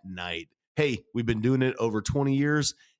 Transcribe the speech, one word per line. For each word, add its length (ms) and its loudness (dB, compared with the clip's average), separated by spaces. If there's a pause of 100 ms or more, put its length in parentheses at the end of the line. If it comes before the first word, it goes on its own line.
night. 440 -8 (260)
Hey, 280 0 (120)
we've 100 -2
been 160 0
doing 220 4
it 160 0
over 200 0
twenty 360 0
years, 400 0 (240)